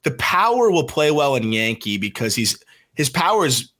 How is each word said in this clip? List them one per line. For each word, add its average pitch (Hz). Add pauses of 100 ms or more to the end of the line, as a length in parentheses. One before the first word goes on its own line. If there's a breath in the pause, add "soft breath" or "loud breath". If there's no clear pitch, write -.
The -
power 226
will 165
play 151
well 143
in 110
Yankee 110
because 104
he's, 110 (360 soft breath)
his 143
power 180
is 123